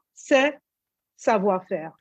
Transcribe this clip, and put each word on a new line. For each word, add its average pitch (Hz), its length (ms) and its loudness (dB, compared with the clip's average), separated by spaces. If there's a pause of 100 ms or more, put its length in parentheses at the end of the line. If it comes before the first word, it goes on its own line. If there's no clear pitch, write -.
(140)
ses 277 400 2 (640)
savoir-faire. 185 840 -2